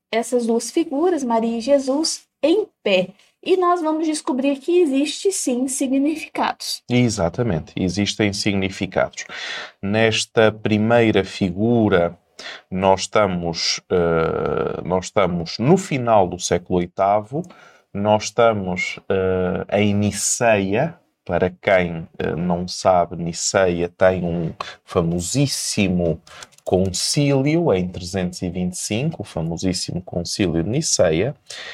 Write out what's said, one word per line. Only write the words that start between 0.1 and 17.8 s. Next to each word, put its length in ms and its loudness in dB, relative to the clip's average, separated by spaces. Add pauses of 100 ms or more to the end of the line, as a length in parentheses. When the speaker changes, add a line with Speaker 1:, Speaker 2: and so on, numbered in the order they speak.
Speaker 1:
essas 340 0
duas 240 0
figuras, 540 0
Maria 340 0
e 40 -6
Jesus, 640 0 (180)
em 240 2 (160)
pé. 240 2 (360)
E 140 2
nós 240 2
vamos 240 -2
descobrir 520 -2
que 240 2
existe 500 0
sim 360 -2
significados. 1200 -2
Speaker 2:
Exatamente, 880 0
existem 580 0
significados. 920 -2 (560)
Nesta 680 2
primeira 720 4
figura, 920 2 (540)
nós 320 2
estamos, 760 0 (100)
eh, 960 0
nós 220 -2
estamos 520 -2
no 200 4
final 500 2
do 120 -8
século 400 0
oitavo, 640 0 (520)